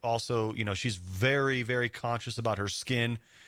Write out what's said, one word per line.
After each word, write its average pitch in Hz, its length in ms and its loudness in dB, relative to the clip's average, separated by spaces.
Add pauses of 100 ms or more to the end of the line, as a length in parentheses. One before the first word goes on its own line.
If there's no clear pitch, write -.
also, 113 520 0
you 110 100 -2
know, 101 100 0
she's 107 220 -2
very, 127 680 2
very 123 260 0
conscious 117 500 -4
about 113 200 0
her 101 100 0
skin. 117 500 0 (300)